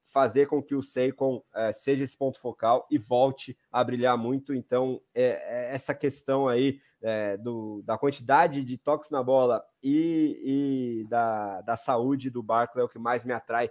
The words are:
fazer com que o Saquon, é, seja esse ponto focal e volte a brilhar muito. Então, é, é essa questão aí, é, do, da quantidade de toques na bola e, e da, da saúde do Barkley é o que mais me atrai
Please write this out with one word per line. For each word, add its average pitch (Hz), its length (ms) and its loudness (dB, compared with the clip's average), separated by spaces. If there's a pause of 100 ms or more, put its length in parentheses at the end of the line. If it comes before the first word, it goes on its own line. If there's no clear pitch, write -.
(100)
fazer 135 360 4
com 143 160 -2
que - 120 -6
o 135 80 -2
Saquon, 131 600 -2 (120)
é, 110 160 0
seja 135 320 0
esse 127 140 -8
ponto 135 240 -2
focal 117 500 2
e 151 60 2
volte 123 600 0 (140)
a 123 140 2
brilhar 120 320 2
muito. 135 380 -4
Então, 127 480 -2 (120)
é, 123 560 -2
é 139 40 -6
essa 139 200 -6
questão 135 540 0
aí, 131 320 2 (220)
é, 107 340 -2
do, 107 460 -8
da 113 160 -2
quantidade 139 640 2
de 127 140 -8
toques 151 320 -2
na 139 120 -2
bola 123 400 4 (200)
e, 139 1200 0
e 110 40 -12
da, 110 520 -2
da 113 160 -4
saúde 131 540 0
do 120 120 -6
Barkley 117 400 0
é - 20 4
o 120 40 0
que - 100 -16
mais 117 240 -2
me 123 120 -4
atrai 117 360 -2